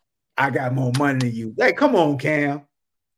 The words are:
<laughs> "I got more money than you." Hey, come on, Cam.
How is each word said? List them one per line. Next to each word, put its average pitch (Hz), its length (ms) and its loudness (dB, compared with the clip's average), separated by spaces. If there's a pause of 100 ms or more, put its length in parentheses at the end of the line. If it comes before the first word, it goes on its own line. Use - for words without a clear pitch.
(380)
<laughs> - 0 -
"I 135 120 0
got 127 240 -2
more 127 240 0
money 139 200 0
than 123 160 -2
you." 113 240 -8
Hey, 220 140 4
come 269 240 2
on, 147 220 2
Cam. 147 440 -2 (560)